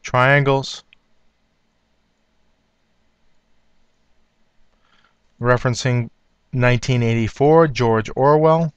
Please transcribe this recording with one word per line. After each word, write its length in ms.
Triangles. 800
Referencing 720
nineteen 480
eighty-four, 680
George 460
Orwell. 600